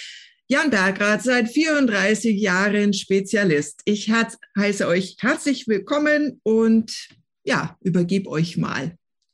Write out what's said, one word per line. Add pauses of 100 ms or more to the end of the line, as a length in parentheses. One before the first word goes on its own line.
(480)
Jan
Bergrath,
seit
vierunddreißig
Jahren
Spezialist.
Ich
herz-, (200)
heiße
euch
herzlich
willkommen
und, (340)
ja,
übergebe
euch
mal (380)